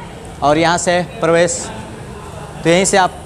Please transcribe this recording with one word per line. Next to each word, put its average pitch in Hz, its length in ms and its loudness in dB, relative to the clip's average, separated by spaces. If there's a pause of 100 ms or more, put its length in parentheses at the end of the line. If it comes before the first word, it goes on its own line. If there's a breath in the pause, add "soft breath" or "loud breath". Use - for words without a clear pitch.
(420)
और 147 160 4
यहाँ 165 200 4
से 180 120 0
है 175 300 -2
प्रवेश, 170 440 2 (1000)
तो 165 60 4
यहीं 180 140 4
से 190 120 2
आप 180 160 4 (140)